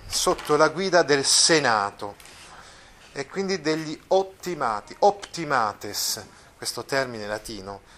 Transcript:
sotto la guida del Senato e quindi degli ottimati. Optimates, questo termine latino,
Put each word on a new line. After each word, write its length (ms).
sotto 500
la 120
guida 340
del 220
Senato 920
e 160
quindi 320
degli 380
ottimati. 880
Optimates, 1300
questo 280
termine 420
latino, 560